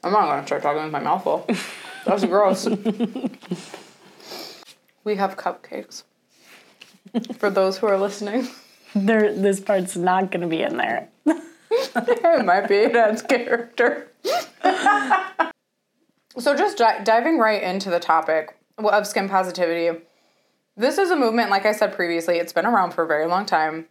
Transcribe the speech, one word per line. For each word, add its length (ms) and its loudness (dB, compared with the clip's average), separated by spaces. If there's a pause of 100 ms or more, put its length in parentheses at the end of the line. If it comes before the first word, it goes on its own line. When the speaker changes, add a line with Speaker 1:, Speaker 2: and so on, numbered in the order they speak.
Speaker 1:
I'm 80 -4
not 160 4
gonna 180 -2
start 180 -2
talking 200 0
with 80 -6
my 80 -4
mouth 240 -2
full. 240 -2 (580)
That's 200 0
gross. 420 2
Speaker 2:
<laughs> 100 0 (2250)
Speaker 1:
We 100 -2
have 220 -2
cupcakes. 680 -10 (1400)
For 100 0
those 300 0
who 80 0
are 100 4
listening. 520 -2 (440)
Speaker 2:
There, 400 4
this 280 0
part's 360 -2
not 360 0
gonna 160 -4
be 140 -2
in 160 -4
there. 320 -4 (140)
<laughs> 20 4 (440)
Speaker 1:
It 760 2
might 240 2
be. 60 4
It 220 4
adds 260 2
character. 880 0 (140)
<laughs> 1300 0 (840)
So 200 0
just 200 0
di-, 280 2
diving 340 2
right 240 2
into 260 -4
the 120 0
topic 560 0 (220)
of 280 2
skin 220 -2
positivity. 680 0 (800)
This 220 0
is 140 2
a 40 2
movement, 340 2
like 160 2
I 40 4
said 240 0
previously, 440 0
it's 140 -4
been 140 0
around 280 2
for 100 0
a 20 -6
very 220 0
long 180 0
time 440 -2